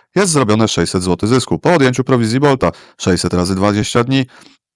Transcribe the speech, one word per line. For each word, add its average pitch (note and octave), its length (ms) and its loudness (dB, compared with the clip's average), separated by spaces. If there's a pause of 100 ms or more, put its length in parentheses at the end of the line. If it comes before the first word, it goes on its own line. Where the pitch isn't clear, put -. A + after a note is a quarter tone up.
(140)
jest F#3 180 0
zrobione A2 360 2
sześćset B2+ 340 -2
złotych F2+ 260 -2
zysku. A#2 300 0
Po F3 160 2
odjęciu C3 300 2
prowizji A#2+ 360 0
Bolta B2+ 320 2 (260)
sześćset F2+ 360 -2
razy F2+ 200 0
dwadzieścia G#2 500 0
dni, C3 220 -2 (500)